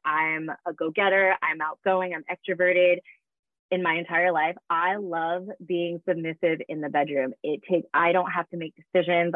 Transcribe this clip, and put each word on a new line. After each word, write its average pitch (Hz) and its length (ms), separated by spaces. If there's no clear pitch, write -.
I'm 160 460
a 165 80
go-getter, 190 680
I'm 156 220
outgoing, 185 520
I'm 160 100
extroverted. 180 720
In 185 120
my 165 120
entire 170 380
life, 160 240
I 175 260
love 175 500
being 170 440
submissive 160 600
in 156 120
the 147 80
bedroom. 139 540
It 147 280
takes, 170 220
I 170 200
don't 180 180
have 175 200
to 180 60
make 160 200
decisions. 170 600